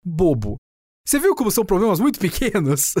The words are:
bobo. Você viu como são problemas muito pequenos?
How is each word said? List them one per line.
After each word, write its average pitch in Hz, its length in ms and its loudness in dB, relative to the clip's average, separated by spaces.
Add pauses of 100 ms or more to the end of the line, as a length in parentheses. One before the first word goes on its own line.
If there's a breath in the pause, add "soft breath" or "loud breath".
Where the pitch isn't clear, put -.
bobo. 156 520 0 (500)
Você 285 120 0
viu 370 160 2
como 220 160 0
são 220 140 0
problemas 190 340 2
muito 277 200 0
pequenos? 170 800 0